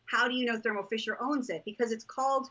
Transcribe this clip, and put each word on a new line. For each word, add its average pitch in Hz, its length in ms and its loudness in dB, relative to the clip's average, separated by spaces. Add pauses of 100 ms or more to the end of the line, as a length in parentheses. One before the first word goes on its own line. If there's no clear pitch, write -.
how 240 220 2
do 247 60 0
you 254 120 0
know 233 140 0
Thermo 214 240 0
Fisher 220 380 -4
owns 262 280 0
it?" 165 140 -4
Because 220 280 0
it's 226 120 -4
called 262 480 0